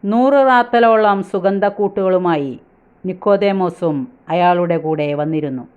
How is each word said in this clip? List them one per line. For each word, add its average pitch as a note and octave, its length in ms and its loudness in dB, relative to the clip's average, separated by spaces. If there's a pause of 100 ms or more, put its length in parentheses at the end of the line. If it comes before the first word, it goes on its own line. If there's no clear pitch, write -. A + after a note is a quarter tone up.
നൂറ് A#3+ 280 2
റാത്തലോളം A#3 880 2
സുഗന്ധക്കൂട്ടുകളുമായി F#3+ 1400 -2 (460)
നിക്കോദേമോസും F#3 1040 -2 (200)
അയാളുടെ F3 480 2
കൂടെ D3+ 380 -2
വന്നിരുന്നു. D3 520 -4 (100)